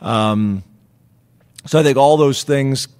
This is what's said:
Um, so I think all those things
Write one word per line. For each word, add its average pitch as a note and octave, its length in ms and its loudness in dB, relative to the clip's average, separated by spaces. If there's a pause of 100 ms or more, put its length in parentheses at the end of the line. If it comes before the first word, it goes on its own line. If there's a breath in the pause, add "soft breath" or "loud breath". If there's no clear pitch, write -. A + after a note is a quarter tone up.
Um, G#2+ 640 -2 (1040)
so D#3 120 0
I D#3+ 40 2
think C#3 140 2
all D3 200 4
those C#3+ 260 0
things C3+ 440 -2 (120)